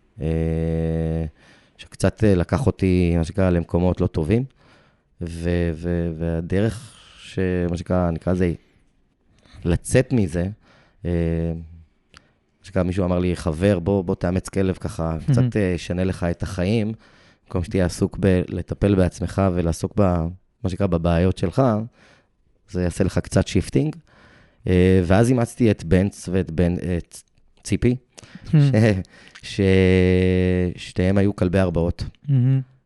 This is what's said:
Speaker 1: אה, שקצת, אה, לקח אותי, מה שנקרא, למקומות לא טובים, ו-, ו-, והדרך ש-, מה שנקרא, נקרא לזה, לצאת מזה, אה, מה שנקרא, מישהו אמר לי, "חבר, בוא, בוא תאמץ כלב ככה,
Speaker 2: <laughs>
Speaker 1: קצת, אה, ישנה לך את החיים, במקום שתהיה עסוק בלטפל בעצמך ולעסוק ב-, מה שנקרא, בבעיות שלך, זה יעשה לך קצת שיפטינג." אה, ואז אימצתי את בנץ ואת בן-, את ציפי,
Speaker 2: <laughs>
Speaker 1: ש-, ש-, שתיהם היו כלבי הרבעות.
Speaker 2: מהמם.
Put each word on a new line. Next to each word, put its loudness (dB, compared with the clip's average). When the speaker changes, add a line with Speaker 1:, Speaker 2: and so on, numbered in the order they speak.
Speaker 1:
אה, -2
שקצת, -2
אה, 6
לקח 0
אותי, 2
מה 2
שנקרא, 0
למקומות 0
לא 2
טובים, 0
ו-, -2
ו-, -4
והדרך -4
ש-, -10
מה -4
שנקרא, 0
נקרא -4
לזה, 0
לצאת 0
מזה, -2
אה, -2
מה -20
שנקרא, -2
מישהו -2
אמר 0
לי, 0
"חבר, 0
בוא, 0
בוא -2
תאמץ -4
כלב -2
ככה, -6
Speaker 2:
<laughs> -8
Speaker 1:
קצת, 2
אה, 2
ישנה -4
לך -4
את -4
החיים, -2
במקום -4
שתהיה 0
עסוק -2
בלטפל 0
בעצמך 0
ולעסוק -2
ב-, 2
מה -2
שנקרא, -2
בבעיות 2
שלך, -2
זה -4
יעשה -2
לך 0
קצת 0
שיפטינג." -2
אה, 4
ואז 4
אימצתי 2
את -2
בנץ 0
ואת -2
בן-, 0
את -10
ציפי, 0
Speaker 2:
<laughs> -12
Speaker 1:
ש-, 2
ש-, -6
שתיהם -2
היו 2
כלבי 0
הרבעות. 0
Speaker 2:
מהמם. 2